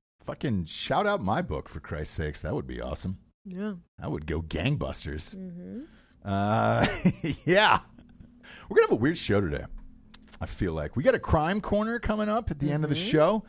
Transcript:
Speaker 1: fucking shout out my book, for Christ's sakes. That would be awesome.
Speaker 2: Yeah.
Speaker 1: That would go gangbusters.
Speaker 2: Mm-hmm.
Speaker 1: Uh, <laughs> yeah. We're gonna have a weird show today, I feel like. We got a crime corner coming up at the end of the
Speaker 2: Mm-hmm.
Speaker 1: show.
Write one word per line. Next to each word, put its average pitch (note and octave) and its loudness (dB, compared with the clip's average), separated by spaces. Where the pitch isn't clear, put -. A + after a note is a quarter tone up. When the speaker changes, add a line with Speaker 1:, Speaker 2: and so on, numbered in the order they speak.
Speaker 1:
fucking G#2+ -2
shout E3 -2
out G3+ 0
my A2 0
book, C#2+ -4
for D#2+ -12
Christ's - -8
sakes. D2+ -4
That D2+ -4
would C#2+ -4
be B1 -8
awesome. E2 -6
Speaker 2:
Yeah. G3 -8
Speaker 1:
That - -8
would D2+ -6
go D#2+ -2
gangbusters. D#2 -4
Speaker 2:
Mm-hmm. F#3 -12
Speaker 1:
Uh, A2 2
<laughs> - -4
yeah. F3+ 6
We're - 0
gonna A4 10
have - 2
a - 0
weird D#3+ 2
show G#2 2
today, D2 -2
I F#2 -6
feel F2 -2
like. D2+ -4
We - 0
got A#3+ 6
a - 2
crime E3+ 2
corner A3 0
coming G#3+ 0
up G#3+ -2
at D3 -8
the C#3+ 0
end D3+ 0
of D3 2
the D3 2
Speaker 2:
Mm-hmm. F3+ -2
Speaker 1:
show. F#3 6